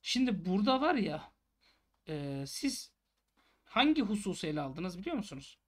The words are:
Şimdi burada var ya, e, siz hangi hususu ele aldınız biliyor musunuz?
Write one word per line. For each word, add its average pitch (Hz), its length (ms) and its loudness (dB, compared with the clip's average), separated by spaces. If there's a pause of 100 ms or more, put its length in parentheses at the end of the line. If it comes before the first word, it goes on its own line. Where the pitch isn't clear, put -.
Şimdi 233 440 2
burada 214 340 4
var 320 140 4
ya, 165 380 -2 (760)
e, 139 380 -4
siz - 460 -4 (720)
hangi 294 380 4
hususu 196 440 -2
ele 151 140 -2
aldınız 165 380 -6
biliyor 302 180 -6
musunuz? - 520 -10